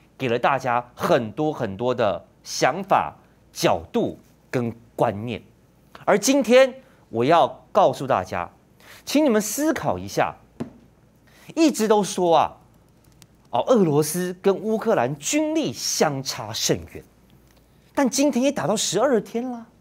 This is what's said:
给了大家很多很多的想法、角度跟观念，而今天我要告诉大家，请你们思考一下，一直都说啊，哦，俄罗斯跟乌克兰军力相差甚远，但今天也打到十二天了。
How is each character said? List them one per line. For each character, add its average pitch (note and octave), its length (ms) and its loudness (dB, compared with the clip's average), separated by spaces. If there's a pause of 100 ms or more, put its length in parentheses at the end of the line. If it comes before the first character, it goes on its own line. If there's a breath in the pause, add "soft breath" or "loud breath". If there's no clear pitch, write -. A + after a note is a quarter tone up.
(180 soft breath)
给 C3 120 -4
了 A#2+ 100 0
大 D3 180 2
家 B2 380 -2
很 B2+ 380 0
多 D#3 180 -2
很 A2+ 240 -6
多 B2 180 -2
的 G2+ 300 -2 (200)
想 D#3 380 -2
法、 B2+ 320 0 (380 soft breath)
角 G#2+ 300 0 (100)
度 F3 260 -2 (320)
跟 A#2 240 -2 (220)
观 A2 300 0
念， A#2+ 160 -8 (640 loud breath)
而 G3 120 4
今 C4+ 240 2
天 B3+ 320 4 (360 soft breath)
我 A2+ 160 -2
要 D3+ 480 2
告 F3 180 4
诉 C3+ 160 -6
大 A2 160 0
家， F2+ 260 -8 (540 loud breath)
请 D4+ 220 2
你 - 20 4
们 G#3+ 140 2
思 C#4+ 320 -2
考 G2 240 -4
一 F#2 100 -10
下， G2+ 260 -2 (1200 loud breath)
一 D#4+ 140 4
直 G#3+ 200 0
都 G#3+ 120 4
说 F3 360 2
啊， G#2 180 0 (960)
哦， A#2+ 160 0
俄 A#3 160 6
罗 D3+ 180 4
斯 F3+ 400 -4
跟 G3 140 2
乌 G#3+ 220 -4
克 G#3+ 180 0
兰 C3 220 0
军 D4+ 360 -2
力 C#4 200 -2
相 C#3+ 500 -2
差 A2 300 -10
甚 A2 260 -2 (140)
远， D#2+ 100 -18 (920 soft breath)
但 C#4 160 0
今 C#4 220 2
天 A#3+ 100 -2
也 C#4 100 2
打 C#3+ 140 -4
到 F#3+ 100 0
十 F#3+ 240 -2
二 B3 220 2
天 A#3 220 -8
了。 A#3+ 240 -10 (140)